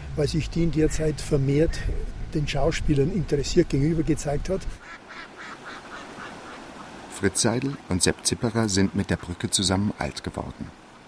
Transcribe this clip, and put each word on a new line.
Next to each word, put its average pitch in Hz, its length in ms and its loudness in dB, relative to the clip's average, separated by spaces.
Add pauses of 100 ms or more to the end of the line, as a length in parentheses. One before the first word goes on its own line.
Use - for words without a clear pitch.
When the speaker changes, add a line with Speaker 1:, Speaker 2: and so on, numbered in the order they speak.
(160)
Speaker 1:
weil 147 120 2
sich - 220 0
die 165 140 2
in 165 80 2
der 156 180 4
Zeit 156 300 0
vermehrt 143 580 4 (560)
den 151 120 0
Schauspielern 151 680 2
interessiert 156 580 2
gegenüber 156 320 2
gezeigt 143 460 0
hat. 185 120 0 (2500)
Speaker 2:
Fritz - 240 2
Seidel 127 340 0 (120)
und 92 140 2
Sepp - 220 2
Zipperer 113 440 2
sind 95 260 4
mit 98 160 0
der 85 60 2
Brücke - 340 -6
zusammen 95 480 2
alt 71 240 -6
geworden. - 480 -8 (380)